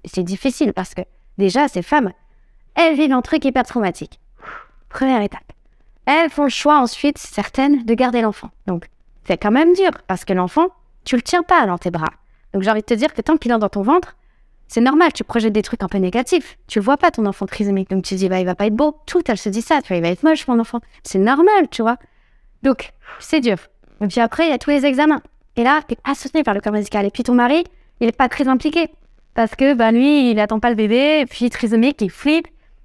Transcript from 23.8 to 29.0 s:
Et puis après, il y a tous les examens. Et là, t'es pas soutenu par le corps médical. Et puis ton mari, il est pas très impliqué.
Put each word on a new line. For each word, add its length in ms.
Et 80
puis 140
après, 260
il 20
y 40
a 40
tous 120
les 160
examens. 360
Et 80
là, 200
t'es 120
pas 180
soutenu 280
par 100
le 80
corps 100
médical. 340
Et 40
puis 140
ton 100
mari, 320
il 80
est 80
pas 140
très 180
impliqué. 400